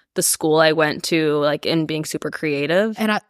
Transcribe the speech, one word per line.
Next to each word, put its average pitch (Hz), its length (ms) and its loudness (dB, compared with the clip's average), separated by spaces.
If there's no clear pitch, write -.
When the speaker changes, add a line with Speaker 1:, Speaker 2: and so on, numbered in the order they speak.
Speaker 1:
the 180 80 -2
school 156 360 2
I 160 140 6
went 151 320 0
to, 156 320 2
like, 147 280 0
and 160 220 0
being 156 180 -4
super 151 260 -8
creative. 160 680 -2
Speaker 2:
And 214 120 0
I, 208 80 -2